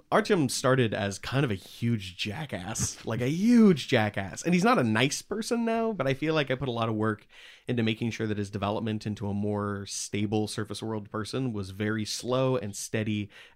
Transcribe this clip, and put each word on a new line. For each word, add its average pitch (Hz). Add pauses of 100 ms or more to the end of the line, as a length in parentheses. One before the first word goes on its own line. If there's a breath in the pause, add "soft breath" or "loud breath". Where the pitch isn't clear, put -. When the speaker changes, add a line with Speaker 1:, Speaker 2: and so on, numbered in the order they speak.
(120)
Speaker 1:
Artyom 190
started 127
as 101
kind 135
of 127
a 101
huge 95
jackass, 104
Speaker 2:
<laughs> -
Speaker 1:
like, 117
a 123
huge 202
jackass. 107
And 170
he's 175
not 240
a 139
nice 113
person 233
now, 226
but 170
I 135
feel 156
like 147
I -
put 139
a 120
lot 117
of 113
work 107 (400 loud breath)
into 120
making 113
sure 110
that 104
his 101
development 107
into 101
a 101
more 101
stable 104
surface 104
world 110
person 117
was 98
very 107
slow 131
and 98
steady 107 (280 loud breath)